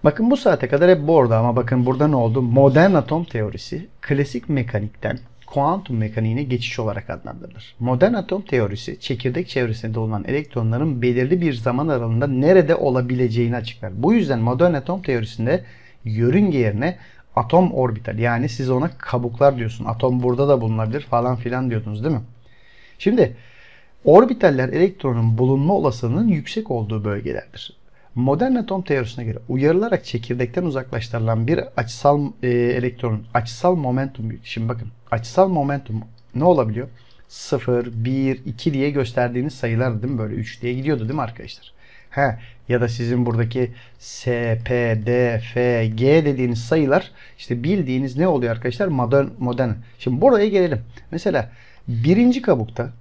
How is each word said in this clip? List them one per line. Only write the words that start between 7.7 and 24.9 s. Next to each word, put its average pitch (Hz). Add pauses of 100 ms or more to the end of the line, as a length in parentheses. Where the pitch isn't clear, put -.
Modern 127
atom 196
teorisi 110
çekirdek 127
çevresinde 113
dolanan 110
elektronların 123
belirli 127
bir 156
zaman 123
aralığında 120
nerede 151
olabileceğini 123
açıklar. 110
Bu 196
yüzden 143
modern 127
atom 175
teorisinde 123 (400)
yörünge 127
yerine 120 (380)
atom 165
orbital 110
yani 117
siz 127
ona 131
kabuklar 123
diyorsun. 113
Atom 123
burada 123
da 135
bulunabilir 110
falan 120
filan 120
diyordunuz 107
değil 151
mi? 113 (800)
Şimdi 208 (680)
orbitaller 160
elektronun 123